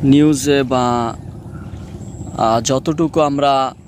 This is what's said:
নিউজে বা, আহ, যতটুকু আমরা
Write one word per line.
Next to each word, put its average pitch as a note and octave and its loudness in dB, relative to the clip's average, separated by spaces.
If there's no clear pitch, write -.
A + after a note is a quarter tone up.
নিউজে C#3+ 4
বা, B2 0
আহ, A#2 2
যতটুকু D3+ 0
আমরা C#3 2